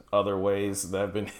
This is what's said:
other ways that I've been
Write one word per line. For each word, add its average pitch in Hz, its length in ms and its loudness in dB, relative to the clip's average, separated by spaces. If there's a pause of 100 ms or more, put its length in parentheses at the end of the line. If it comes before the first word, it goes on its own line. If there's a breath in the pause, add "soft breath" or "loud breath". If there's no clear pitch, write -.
(120)
other 101 240 2
ways 98 540 0
that 95 100 0
I've 98 120 0
been 101 280 -4